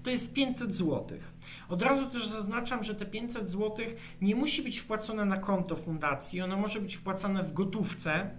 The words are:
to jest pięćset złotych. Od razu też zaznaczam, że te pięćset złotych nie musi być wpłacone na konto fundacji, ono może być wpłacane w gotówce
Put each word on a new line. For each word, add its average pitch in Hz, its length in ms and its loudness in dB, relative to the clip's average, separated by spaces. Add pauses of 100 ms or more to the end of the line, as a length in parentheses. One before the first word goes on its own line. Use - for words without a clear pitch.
to 254 60 -2
jest 247 240 0
pięćset 247 420 2
złotych. 117 580 -2 (360)
Od 180 120 0
razu 262 280 6
też 233 180 -2
zaznaczam, 220 560 -2
że 208 120 -2
te 190 100 -4
pięćset 226 440 -4
złotych 214 720 -4
nie 208 140 6
musi 285 260 2
być - 180 -4
wpłacone 214 460 0
na 190 120 4
konto 185 380 2
fundacji, 151 680 -2
ono 185 160 0
może 208 240 0
być 185 140 -4
wpłacane 190 480 0
w 156 100 -4
gotówce 190 840 0